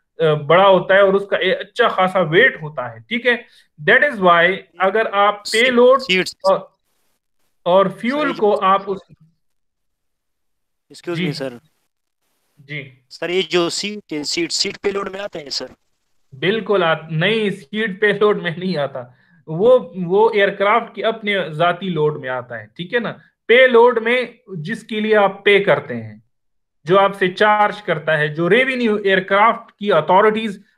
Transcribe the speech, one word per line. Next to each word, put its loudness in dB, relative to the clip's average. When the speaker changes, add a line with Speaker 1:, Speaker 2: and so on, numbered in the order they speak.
Speaker 1:
अ, 4
बड़ा 4
होता 4
है 6
और 4
उसका -4
ए-, -2
अच्छा -2
खासा 0
weight 2
होता -10
है, -18
ठीक -10
है। -2
That 4
is -10
why 4
अगर 0
आप 0
Speaker 2:
सी-, 2
Speaker 1:
payload 4
Speaker 2:
seeds। -2
Speaker 1:
और, 0
और 2
फ्यूल -6
Speaker 2:
सर, -2
ये -4
Speaker 1:
को 0
Speaker 2:
जो -
Speaker 1:
आप 2
उस -10
Speaker 2:
Excuse -10
Speaker 1:
जी। -2
Speaker 2:
me, -4
sir। -10
Speaker 1:
जी। -18
Speaker 2:
Sir, -8
ये 0
जो -2
seed -10
है, -8
seed, -6
seed -6
payload -6
में -12
आते -12
हैं, -16
सर? -10
Speaker 1:
बिल्कुल -2
आ-, -2
नहीं, -2
seed -8
payload 0
में -8
नहीं -6
आता, -8
वो, 2
वो 2
aircraft 0
के -12
अपने -4
जाती -2
load -2
में -10
आता -10
है, -16
ठीक -10
है -2
ना। -8
पेलोड 6
में -4
जिसके -10
लिए 0
आप 2
पे 4
करते -2
हैं, -14
जो 2
आपसे 2
चार्ज 0
करता -2
है, -2
जो -4
revenue 0
aircraft 0
की -4
authorities 2